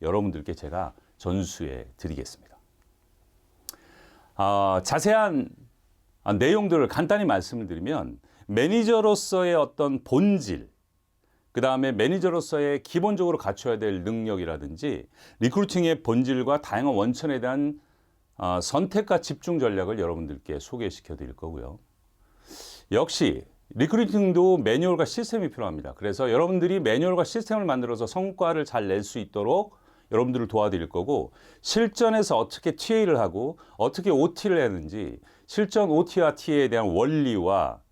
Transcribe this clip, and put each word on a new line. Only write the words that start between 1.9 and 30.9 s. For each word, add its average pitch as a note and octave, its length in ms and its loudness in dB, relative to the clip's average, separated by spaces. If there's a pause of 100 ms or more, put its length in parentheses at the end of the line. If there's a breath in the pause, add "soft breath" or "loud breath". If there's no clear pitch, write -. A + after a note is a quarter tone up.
드리겠습니다. - 600 -12 (1800 soft breath)
아, G2 480 2
자세한, F#3 640 2 (760)
아, G#2 100 -2
내용들을 E3 540 4
간단히 F3+ 380 0
말씀을 A2+ 420 -2
드리면 F2+ 540 -6 (260 soft breath)
매니저로서의 G3 1120 2
어떤 C#3+ 480 0
본질, C#3+ 640 0 (800)
그 B2 80 -4
다음에 C3 320 2
매니저로서의 D3 920 0
기본적으로 F3 520 0
갖춰야 A2 420 -4
될 G2 260 -2
능력이라든지 F2+ 1040 -6 (320 loud breath)
리크루팅의 E3 640 0
본질과 B2+ 600 0
다양한 B2 320 -2
원천에 B2 460 -2
대한, C#3+ 400 -2 (560 soft breath)
아, F2+ 260 -2
선택과 F#3 580 0
집중 E3 380 -6
전략을 G#2+ 400 0
여러분들께 D#2+ 640 -6
소개시켜 G2 560 -10
드릴 B1+ 180 -12
거고요. C#2+ 460 -14 (1120 loud breath)
역시 A#2+ 520 0 (260)
리크루팅도 F#3 880 4
매뉴얼과 D3+ 460 2
시스템이 A3 460 -4
필요합니다. D#2 440 -8
그래서 G#2 360 -2
여러분들이 F3 500 2
매뉴얼과 D#3+ 440 2
시스템을 A3 400 -4
만들어서 B2 420 -2
성과를 F3+ 580 -2
잘 A2+ 220 -2
낼 G2 160 0
수 G2+ 160 -10
있도록 A#2 580 -2 (340 soft breath)
여러분들을 B2 380 0
도와드릴 G2 400 0
거고, F#2+ 440 -4 (280 soft breath)